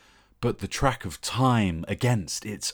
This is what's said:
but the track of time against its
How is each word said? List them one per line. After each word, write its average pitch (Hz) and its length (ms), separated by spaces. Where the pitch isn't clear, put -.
but - 180
the 98 80
track - 380
of 87 160
time 110 680
against 107 580
its - 280